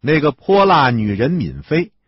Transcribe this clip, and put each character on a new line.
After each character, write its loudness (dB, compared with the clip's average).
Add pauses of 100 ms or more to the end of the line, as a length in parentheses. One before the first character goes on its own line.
那 0
个 0
泼 0
辣 4
女 -2
人 -2
闵 -6
妃 -4 (160)